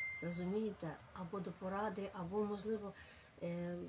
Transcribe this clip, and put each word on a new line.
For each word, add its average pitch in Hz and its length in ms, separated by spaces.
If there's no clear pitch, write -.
розумієте? 180 720
Або 185 280
до 180 120
поради, 196 600
або, 196 320
можливо, 202 480
е, 175 340